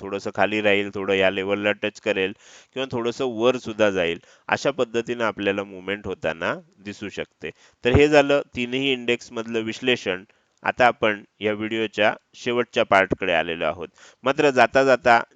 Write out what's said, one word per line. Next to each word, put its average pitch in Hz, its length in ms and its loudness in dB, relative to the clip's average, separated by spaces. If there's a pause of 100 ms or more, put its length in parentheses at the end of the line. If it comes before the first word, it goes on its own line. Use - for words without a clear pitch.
थोडंसं 98 340 -8
खाली 104 260 0
राहील, 101 340 0
थोडं 98 200 -2
या 95 160 4
लेवलला 101 420 -2
टच 104 280 -6
करेल 98 320 -2 (420)
किंवा 131 180 -6
थोडंसं 120 320 -4
वर 123 320 0
सुद्धा 107 340 0
जाईल. 87 280 -2 (300)
अशा 107 220 0
पद्धतीनं 120 540 -4
आपल्याला 101 400 -2
मूव्हमेंट 98 420 -10
होताना 87 480 -4 (240)
दिसू 101 300 -12
शकते. 78 420 -12 (340)
तर 123 100 2
हे 147 140 6
झालं 143 340 4 (140)
तीनही 127 360 -2
इंडेक्समधलं 120 680 -4
विश्लेषण. 110 640 -4 (380)
आता 123 240 2
आपण 110 380 0 (160)
या 104 120 0
व्हिडिओच्या 107 640 -2 (200)
शेवटच्या 120 500 -2
पार्टकडे 95 480 2
आलेलो 82 320 -2
आहोत. 80 240 -4 (340)
मात्र 143 280 2
जाता 127 340 4
जाता 120 380 4 (140)